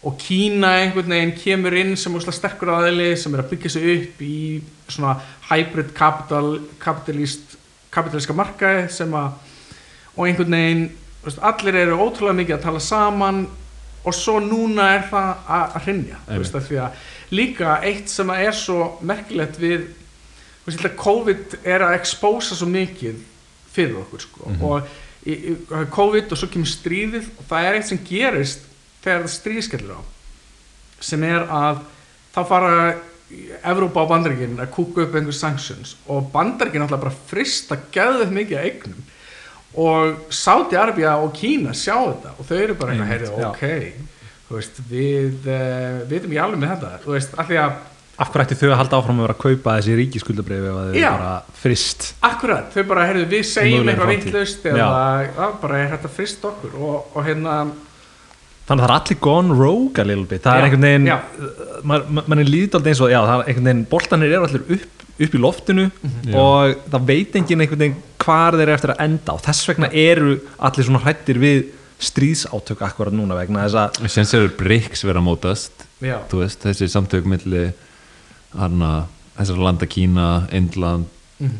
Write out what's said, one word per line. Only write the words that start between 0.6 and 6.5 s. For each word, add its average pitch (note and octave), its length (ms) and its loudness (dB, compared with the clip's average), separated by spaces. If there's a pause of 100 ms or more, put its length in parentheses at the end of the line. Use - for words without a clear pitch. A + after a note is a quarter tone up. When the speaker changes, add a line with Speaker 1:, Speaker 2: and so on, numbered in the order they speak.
Speaker 1:
einhvern F#3 260 -2
veginn E3+ 240 0
kemur F#3 420 -2
inn F#3+ 220 0
sem F#3 160 -6
óslega E3+ 240 -6
sterkur F#3 320 -6
aðili F3 480 2
sem D3+ 180 -4
er C3 80 -2
að C3 80 -6
byggja F3 200 -6
sig D#3+ 180 -4
upp F3 320 -2
í D3+ 400 -6 (260)
svona C#3 280 -2 (340)
hybrid E3 460 -2
kapital-, D3+ 680 0 (180)